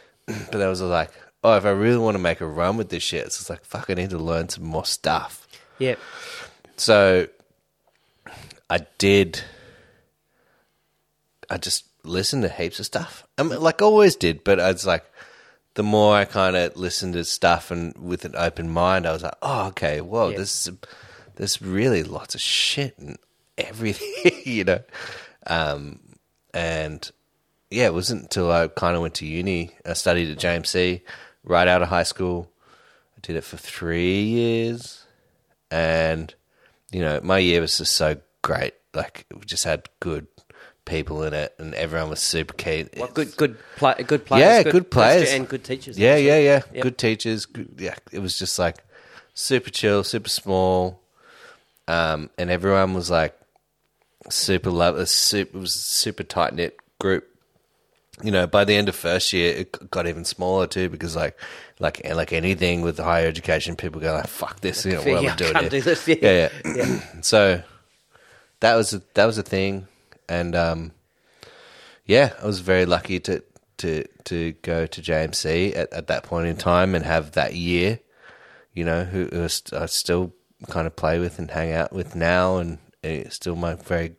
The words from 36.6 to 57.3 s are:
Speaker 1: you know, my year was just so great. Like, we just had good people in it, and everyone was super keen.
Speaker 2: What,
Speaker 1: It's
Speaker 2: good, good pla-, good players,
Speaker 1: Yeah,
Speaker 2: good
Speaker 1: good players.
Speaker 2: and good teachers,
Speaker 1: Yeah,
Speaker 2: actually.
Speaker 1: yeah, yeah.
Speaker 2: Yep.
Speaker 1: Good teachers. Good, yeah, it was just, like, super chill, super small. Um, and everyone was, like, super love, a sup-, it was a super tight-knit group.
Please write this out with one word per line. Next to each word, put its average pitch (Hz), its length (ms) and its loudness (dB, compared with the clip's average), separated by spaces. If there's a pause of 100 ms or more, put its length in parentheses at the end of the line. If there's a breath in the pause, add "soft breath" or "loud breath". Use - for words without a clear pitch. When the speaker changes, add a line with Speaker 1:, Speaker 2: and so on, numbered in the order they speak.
Speaker 1:
you 90 120 -4
know, 76 200 -2
my 95 160 2
year 87 220 4
was 82 160 -2
just 82 160 -2
so 78 240 0 (240)
great. 73 320 -2 (220)
Like, - 360 -8
we - 140 -20
just - 200 -6
had 80 260 -4 (100)
good 80 260 -6 (600 loud breath)
people 78 380 -6
in 76 100 -4
it, 76 240 -4
and 78 160 -12
everyone 80 340 -4
was 76 120 -8
super - 340 -4
keen. 80 420 -4
Speaker 2:
What, 123 140 -8
Speaker 1:
It's - 40 -20
Speaker 2:
good, 151 220 -4
good 131 200 0 (200)
pla-, 131 180 2
good 139 300 -2
players, 135 180 4
Speaker 1:
Yeah, 214 200 8
Speaker 2:
good 151 100 2
Speaker 1:
good 180 180 4
players. 135 420 6
Speaker 2:
and 131 160 0
good 131 160 -8
teachers, 127 340 -10
Speaker 1:
Yeah, 113 140 8
Speaker 2:
actually. 147 160 6
Speaker 1:
yeah, 151 100 8
yeah. 143 240 6 (100)
Speaker 2:
Yep. 127 100 -4
Speaker 1:
Good 123 160 -2
teachers. 110 460 0
Good, - 340 -14
yeah, 92 180 -8 (140)
it 95 100 -8
was 92 180 -6
just, - 200 -4
like, 85 180 0 (580 loud breath)
super - 340 0
chill, 101 360 2
super - 260 -6
small. 92 720 0 (880 soft breath)
Um, 80 500 0
and 87 120 -2
everyone 95 440 2
was, 87 160 -4
like, 80 280 0 (920)
super - 400 0
love, 85 260 2
a 87 100 -2
sup-, - 420 0
it - 60 -20
was 92 200 -6
a - 40 -6
super - 460 -4
tight-knit 85 520 -2 (220)
group. 95 300 0 (960)